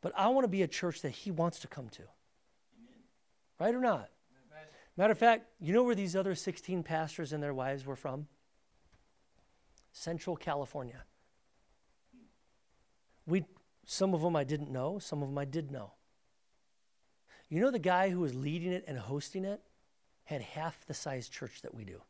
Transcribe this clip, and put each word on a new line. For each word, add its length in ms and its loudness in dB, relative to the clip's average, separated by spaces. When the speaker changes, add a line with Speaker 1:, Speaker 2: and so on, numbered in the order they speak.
Speaker 1:
But 140 -2
I 120 6
wanna 200 6
be 140 2
a 60 2
church 320 -4
that 100 -2
he 200 -8
wants 300 0
to 80 -12
come 220 -12
to. 120 -20
Speaker 2:
Amen. 960 -20
Speaker 1:
Right 160 4
or 60 0
not? 300 2
Speaker 2:
Amen. 160 -20
Speaker 1:
Matter 140 6
of 60 2
fact, 300 6
you 120 0
know 100 8
where 120 4
these 200 -2
other 200 2
sixteen 480 -4
pastors 500 -2
and 100 -2
their 120 -2
wives 320 -2
were 100 -6
from? 300 -6
Central 440 -4
California. 680 -6
We, 200 2
some 260 2
of 80 2
them 160 4
I 80 4
didn't 260 -2
know, 280 -2
some 240 -4
of 80 -4
them 80 -2
I 80 -2
did 240 -4
know. 220 -8
You 120 0
know 100 6
the 80 0
guy 320 4
who 100 0
was 140 2
leading 380 -2
it 140 -4
and 120 -6
hosting 480 -4
it 160 -6
had 180 -6
half 440 -8
the 60 -8
size 380 -6
church 320 -12
that 120 -12
we 100 -12
do. 260 -14